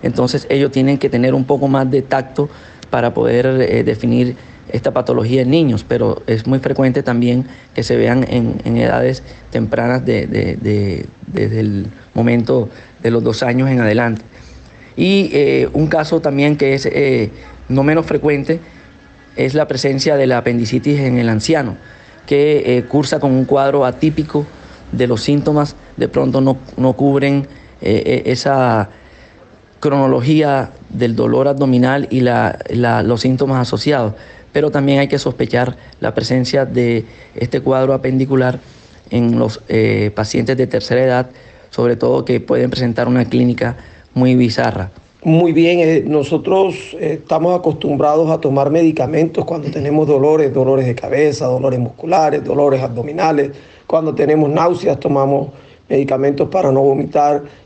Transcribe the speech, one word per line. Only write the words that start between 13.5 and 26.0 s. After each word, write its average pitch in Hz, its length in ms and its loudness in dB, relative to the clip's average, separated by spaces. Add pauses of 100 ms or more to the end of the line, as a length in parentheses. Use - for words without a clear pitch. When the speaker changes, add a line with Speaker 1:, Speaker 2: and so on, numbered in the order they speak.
Speaker 1:
en 127 100 2
adelante. 113 440 0 (760)
Y, 190 360 2
eh, 135 400 2
un 147 120 2
caso 160 340 0
también 147 380 0
que 139 160 2
es, 139 140 -2
eh, 127 420 0 (400)
no 135 140 2
menos 165 240 2
frecuente 147 520 0 (760)
es 131 180 -2
la 151 140 0
presencia 139 500 0
de 135 80 2
la 127 140 2
apendicitis 120 600 0
en 127 200 0
el 117 100 0
anciano, 113 480 0 (480)
que, 143 520 2
eh, 120 80 0
cursa 147 340 0
con 143 140 0
un 131 120 2
cuadro 139 400 2
atípico 151 600 -2 (460)
de 123 140 0
los 120 160 0
síntomas, 147 540 0 (200)
de 160 120 -2